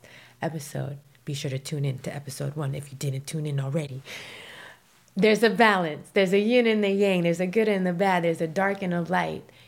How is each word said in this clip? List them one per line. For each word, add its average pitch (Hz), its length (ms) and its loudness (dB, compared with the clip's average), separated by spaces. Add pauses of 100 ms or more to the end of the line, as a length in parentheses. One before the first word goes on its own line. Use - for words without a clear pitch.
(420)
episode, 143 560 -6 (280)
be 147 80 -6
sure 139 180 -6
to 131 80 -4
tune 143 260 -4
in 127 140 -2
to - 160 -10
episode 139 400 -8
one 139 200 -4
if 139 160 -10
you 131 60 -14
didn't 135 300 -4
tune 151 180 -4
in 143 140 -2
already. 135 420 -4 (1120)
There's 214 280 4
a 220 60 8
balance. 190 640 2
There's 190 200 4
a 202 60 6
yin 233 280 4
and 214 160 2
the 196 60 2
yang. 196 340 4
There's 170 180 2
a 180 60 0
good 208 200 2
and 190 180 2
the 180 80 0
bad. 180 300 2
There's 165 180 0
a 165 60 -2
dark 196 340 0
and 180 120 -2
a 175 80 0
light. 165 420 -2 (240)